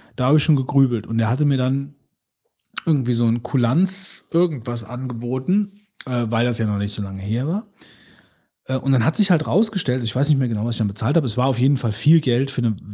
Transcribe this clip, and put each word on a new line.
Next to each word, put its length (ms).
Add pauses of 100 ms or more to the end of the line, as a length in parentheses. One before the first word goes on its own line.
(140)
da 140
hab 80
ich 80
schon 100
gegrübelt. 540
Und 100
er 100
hatte 160
mir 120
dann 400 (880)
irgendwie 300
so 120
ein 160
Kulanz 880
irgendwas 540
angeboten, 880 (320)
äh, 240
weil 160
das 140
ja 80
noch 120
nicht 160
so 80
lange 200
her 260
war. 180 (1000)
Äh, 100
und 160
dann 120
hat 120
sich 160
halt 160
rausgestellt, 560
ich 100
weiß 140
nicht 100
mehr 80
genau, 180
was 120
ich 20
dann 80
bezahlt 300
habe, 100
es 100
war 100
auf 120
jeden 180
Fall 140
viel 300
Geld 320
für 100
eine 140 (180)